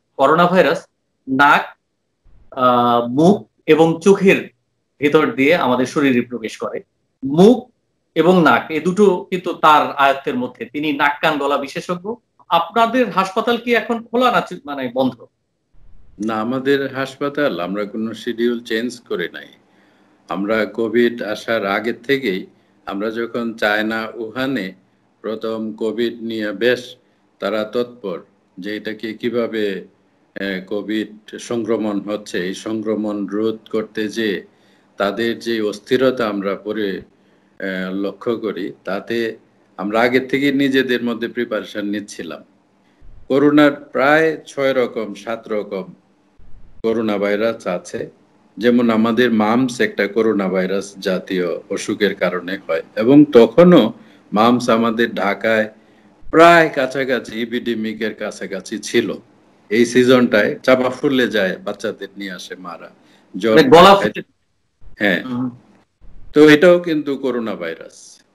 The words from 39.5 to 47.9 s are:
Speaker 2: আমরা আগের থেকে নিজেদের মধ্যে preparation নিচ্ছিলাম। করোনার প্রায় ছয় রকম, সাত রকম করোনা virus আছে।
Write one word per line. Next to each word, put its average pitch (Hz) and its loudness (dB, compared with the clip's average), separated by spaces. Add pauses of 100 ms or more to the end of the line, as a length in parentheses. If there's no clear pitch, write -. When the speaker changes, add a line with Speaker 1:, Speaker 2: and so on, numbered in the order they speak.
Speaker 2:
আমরা 104 -2
আগের 123 2
থেকে 139 0
নিজেদের 131 0
মধ্যে 117 -4
preparation 107 -6
নিচ্ছিলাম। 101 -10 (840)
করোনার 147 4
প্রায় 151 0 (100)
ছয় 135 -2
রকম, 113 -2
সাত 113 -10
রকম 98 -6 (920)
করোনা 110 0
virus 104 -2
আছে। 113 -8 (480)